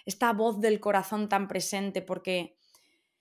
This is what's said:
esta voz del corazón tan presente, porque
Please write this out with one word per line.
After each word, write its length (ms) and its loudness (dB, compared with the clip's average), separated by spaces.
esta 260 0
voz 280 0
del 200 4
corazón 480 0
tan 200 0
presente, 540 -4
porque 540 -4